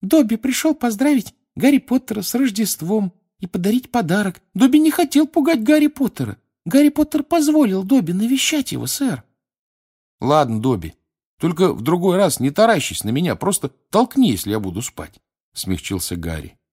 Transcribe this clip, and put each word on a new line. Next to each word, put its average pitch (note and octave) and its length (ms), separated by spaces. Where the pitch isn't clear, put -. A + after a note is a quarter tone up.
Добби A3+ 340
пришёл C#4 380
поздравить B3+ 600
Гарри C4 240
Поттера A3+ 440
с - 120
Рождеством G#3 760
и F#3 60
подарить G3+ 440
подарок. G3 500
Добби B3+ 240
не D#4 120
хотел D4+ 360
пугать D4+ 360
Гарри D4+ 260
Поттера. E3 480
Гарри C#4 240
Поттер D4+ 340
позволил D4 640
Добби F#3+ 280
навещать C4 600
его, A#2+ 140
сэр. F#3+ 380
Ладно, B2+ 400
Добби, G#2+ 340
только F3 340
в - 100
другой F3 340
раз F#3 240
не C3 100
таращись G3 540
на G#2 60
меня, C#3 260
просто E3+ 320
толкни, B3 400
если G2+ 200
я G#2+ 100
буду F#2+ 220
спать, - 380
смягчился F#2 600
Гарри. E2 420